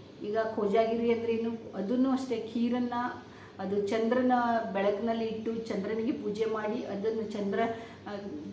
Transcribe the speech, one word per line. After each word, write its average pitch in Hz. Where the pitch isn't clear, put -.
ಈಗ 208
ಕೋಜಾಗಿರಿ 226
ಅಂದ್ರೆ 233
ಏನು, 226
ಅದನ್ನು 247
ಅಷ್ಟೇ, 233
ಖೀರನ್ನ 240
ಅದು 202
ಚಂದ್ರನ 247
ಬೆಳಕಿನಲ್ಲಿ 220
ಇಟ್ಟು 226
ಚಂದ್ರನಿಗೆ 220
ಪೂಜೆ 208
ಮಾಡಿ, 214
ಅದನ್ನು 220
ಚಂದ್ರ, 202
ಆ, 208